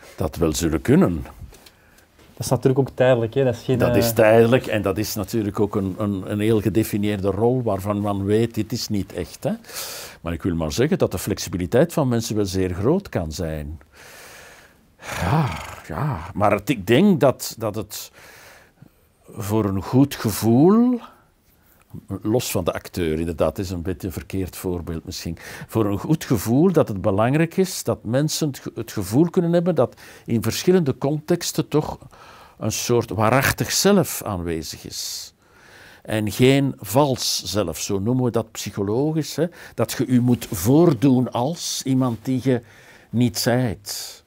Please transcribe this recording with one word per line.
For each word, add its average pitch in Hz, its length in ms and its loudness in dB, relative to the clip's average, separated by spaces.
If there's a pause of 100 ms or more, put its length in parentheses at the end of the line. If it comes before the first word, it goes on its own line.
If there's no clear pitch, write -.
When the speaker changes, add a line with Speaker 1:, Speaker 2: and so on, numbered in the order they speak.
(180)
Speaker 1:
dat 87 180 -4
wel 82 180 2
zullen 78 280 0
kunnen. 113 440 2 (1120)
Speaker 2:
Dat - 100 -10
is - 40 -6
natuurlijk 131 300 2
ook 131 160 -2
tijdelijk, 120 380 2
hè? 135 100 2
Dat 123 120 2
is - 80 -14
geen, 190 140 0
Speaker 1:
Dat 120 180 2
is 117 140 4
Speaker 2:
eh, 113 60 -4
Speaker 1:
tijdelijk 117 520 6
en 107 140 -2
dat 95 160 0
is 104 180 -4
natuurlijk 101 440 -2
ook 101 160 0
een, 95 220 -2
een, 101 340 -2
een 104 80 -2
heel 107 220 2
gedefinieerde 104 720 0
rol 120 320 0
waarvan 101 380 -2
men 98 240 -2
weet, 110 280 2
dit 107 180 -4
is - 160 -6
niet 98 260 -4
echt, - 300 -10
hè. 147 80 -2 (680)
Maar 82 120 -6
ik 82 100 -8
wil 90 120 0
maar 80 160 -2
zeggen 147 260 0
dat 120 140 0
de 95 60 -6
flexibiliteit 92 760 0
van 147 140 0
mensen 117 280 -2
wel 104 100 0
zeer 92 280 -2
groot 135 360 -2
kan 82 220 -4
zijn. 78 480 -6 (1400)
Ja, 123 280 0 (380)
ja. 98 320 -4 (140)
Maar 101 180 2
het, 101 180 0
ik 107 180 -2
denk 160 320 6
dat, - 380 0
dat 110 180 -6
het - 360 -10 (1200)
voor 107 340 -2
een 98 160 -2
goed 139 340 2
gevoel, 180 840 4 (1200)
los 113 300 0
van 95 120 -2
de 87 100 -2
acteur, 82 460 -2
inderdaad, 82 400 -2
is 92 100 -6
een 90 120 -6
beetje 90 260 -6
een 85 60 -8
verkeerd 92 420 -8
voorbeeld 85 500 -6
misschien. 85 320 -10 (300)
Voor 110 180 0
een 101 120 -2
goed - 280 -2
gevoel 131 460 2
dat 156 160 2
het 98 140 -6
belangrijk 120 560 2
is 185 260 -2
dat - 200 -4
mensen 147 440 -2
het 131 120 -6
ge-, - 160 -12
het 117 160 -10
gevoel 113 380 2
kunnen 170 240 2
hebben 175 220 2
dat 131 200 0 (300)
in 113 160 0
verschillende 139 560 2
contexten 156 680 -2
toch - 300 -2 (600)
een 110 140 -4
soort 117 380 0
waarachtig 113 600 2
zelf - 520 2
aanwezig 85 600 -6
is. - 480 -12 (720)
En 107 260 -2
geen 135 460 4
vals 131 680 0
zelf, 87 340 -2
zo 101 200 -4
noemen 123 240 0
we 123 80 0
dat 113 200 -4
psychologisch, 127 840 -4
hè, 151 100 0 (280)
dat - 180 -2
je 127 140 -2
u 123 160 4
moet 123 300 2
voordoen 127 800 4
als 131 520 -4
iemand 131 420 0
die 131 180 -2
je 123 180 2 (480)
niet 123 280 0
zijt. - 880 -2